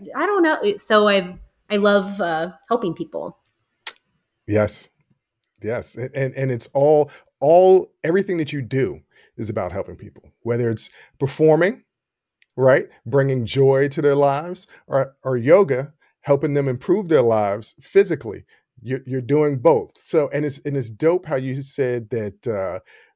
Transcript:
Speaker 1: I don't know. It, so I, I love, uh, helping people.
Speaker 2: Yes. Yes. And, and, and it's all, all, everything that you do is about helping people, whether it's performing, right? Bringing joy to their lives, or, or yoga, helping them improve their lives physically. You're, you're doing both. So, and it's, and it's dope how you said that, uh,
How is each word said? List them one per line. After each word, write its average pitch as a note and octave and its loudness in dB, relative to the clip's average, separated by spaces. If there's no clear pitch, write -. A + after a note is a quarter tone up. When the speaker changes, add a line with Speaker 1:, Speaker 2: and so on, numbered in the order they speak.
Speaker 1:
I D#4 -2
don't G4+ 0
know. D#4 2
It, G3+ -2
so G#3+ 4
I, F#3 -2
I G#3+ -2
love, G3+ 2
uh, E3+ -4
helping A3+ -2
people. - -12
Speaker 2:
Yes. G#2 -2
Yes. A2 -8
And, A#2+ -10
and, C3+ -6
and C3+ -4
it's A#2 -8
all, D3 4
all, F#3 4
everything F#3 -2
that D3+ -6
you C#3+ -8
do A2 -4
is A2 -8
about G2+ -6
helping F2+ -8
people, - -20
whether A#2 -2
it's - -6
performing, D#3 2
right? C3+ 4
Bringing C3+ 0
joy C3+ 2
to C#3+ -4
their C#3+ 4
lives, C#3+ -2
or, C3+ -2
or C3 -2
yoga, C#3+ 2
helping C#3+ 0
them C#3 0
improve E3+ -2
their D3 4
lives A2 0
physically. C#3+ 0
You're, B2 -8
you're B2+ -6
doing C#3+ 0
both. A#2+ 2
So, D3 -2
and D3 -2
it's, C#3 -6
and C#3+ -4
it's A2+ -6
dope E3 0
how D3+ -4
you C3 -6
said B2 -4
that, G#2+ -6
uh, F#2+ -4